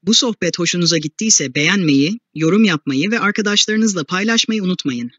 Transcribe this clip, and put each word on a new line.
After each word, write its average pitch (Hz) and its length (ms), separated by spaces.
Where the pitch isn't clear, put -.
Bu 202 100
sohbet 190 460
hoşunuza 170 380
gittiyse 151 580
beğenmeyi, 160 640
yorum 165 280
yapmayı 156 480
ve 233 80
arkadaşlarınızla 208 840
paylaşmayı 214 600
unutmayın. 127 560